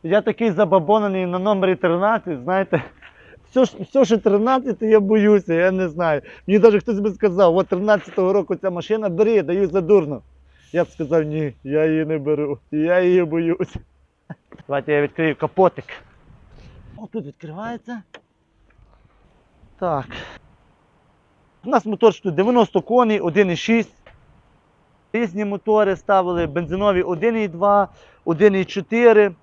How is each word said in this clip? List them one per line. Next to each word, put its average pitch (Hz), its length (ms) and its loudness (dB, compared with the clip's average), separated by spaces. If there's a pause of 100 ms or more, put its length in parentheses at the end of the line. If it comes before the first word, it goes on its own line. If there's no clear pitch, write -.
Я 196 160 0
такий 220 300 -2
забабонений 190 720 0
на 180 140 -4
номері 190 360 0
тринадцять, 180 640 -2
знаєте. 180 440 -4 (680)
Все, 254 160 2
ж, - 140 -10
все, 254 260 0
що 214 120 0
тринадцять, 233 640 0
то 226 60 -6
я 214 140 4
боюся, 202 540 2
я 175 180 2
не 185 180 -2
знаю. 156 320 -2 (260)
Мені 196 120 2
навіть 208 240 6
хтось 202 160 -4
би 202 120 -2
сказав: 180 460 2
"От 190 100 0
тринадцятого 196 680 0
року 196 220 -2
ця 190 140 -4
машина, 202 400 -4
бери, 208 320 2
даю 175 260 -2
за 180 140 -2
дурно". 160 400 2 (500)
Я 170 120 0
б 160 40 -4
сказав: 160 360 -2
"Ні, 151 300 -6 (100)
я 151 220 0
її 156 200 0
не 156 120 -4
беру, 143 420 -4 (120)
я 165 300 0
її 180 220 2
боюсь". 165 520 -4 (920)
Давайте 139 260 -4
я 147 80 2
відкрию 151 340 -2
капотик. 170 500 -2 (1120)
О, 214 100 -18
тут 220 180 -10
відкривається. 214 800 -14 (1800)
Так. 156 260 -4 (1600)
У 220 40 -10
нас 254 160 0
мотор 214 340 2
тут 175 160 -6
дев'яносто 208 460 2
коней, 220 380 0
один 180 320 0
і 165 40 -2
шість. - 560 -4 (1040)
Різні 208 320 -4
мотори 202 500 0
ставили, 180 520 0
бензинові 180 540 -2
один 185 360 -2
і 214 100 -2
два, 196 420 0 (360)
один 185 300 4
і 190 100 0
чотири. 214 680 4 (120)